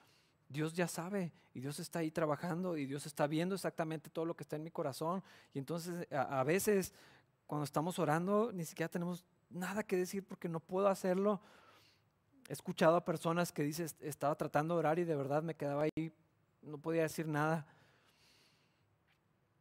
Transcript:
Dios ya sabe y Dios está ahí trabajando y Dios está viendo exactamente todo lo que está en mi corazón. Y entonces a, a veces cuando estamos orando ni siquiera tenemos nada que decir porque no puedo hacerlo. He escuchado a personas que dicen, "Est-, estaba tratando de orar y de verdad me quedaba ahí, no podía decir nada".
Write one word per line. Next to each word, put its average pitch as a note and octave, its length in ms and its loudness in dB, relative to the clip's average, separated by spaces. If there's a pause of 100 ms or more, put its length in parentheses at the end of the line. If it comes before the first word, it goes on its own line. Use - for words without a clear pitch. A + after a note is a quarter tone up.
(480)
Dios D3+ 260 -2
ya F3 120 2
sabe F3+ 460 -4 (200)
y - 80 -10
Dios C#3+ 200 -6
está F3 180 -6
ahí D#3+ 140 0
trabajando E3+ 640 0
y C#3+ 100 -2
Dios C#3 200 -6
está D#3 200 2
viendo E3+ 300 0
exactamente D#3+ 520 -4
todo E3 160 -4
lo E3 120 -2
que D3 80 -10
está - 100 -10
en D3+ 80 -4
mi E3 80 -10
corazón. E3 540 -2 (280)
Y - 60 -6
entonces E3+ 540 -4
a, C#3 260 0
a C3 60 6
veces F#3+ 500 2 (540)
cuando D3 160 -2
estamos E3 340 0
orando F#3 540 2
ni F3 120 -4
siquiera D#3+ 240 -4
tenemos F3 360 -4 (260)
nada F#3 320 -4
que G3 140 0
decir F#3 280 0
porque - 240 -8
no E3 120 -2
puedo F#3+ 260 0
hacerlo. G3 540 2 (1080)
He - 40 -8
escuchado E3 420 4
a F3 100 4
personas E3+ 460 0
que - 140 -2
dicen, D#3 220 -2
"Est-, - 160 -10
estaba D3 340 -2
tratando D#3 380 2
de E3+ 40 2
orar D#3 220 4
y F3 40 2
de E3 120 0
verdad C#3 260 0
me D#3+ 140 -4
quedaba C#3+ 260 -2
ahí, D#3 300 -2 (500)
no D3 160 -10
podía E3 240 2
decir D#3 240 -2
nada". D#3 400 2 (1900)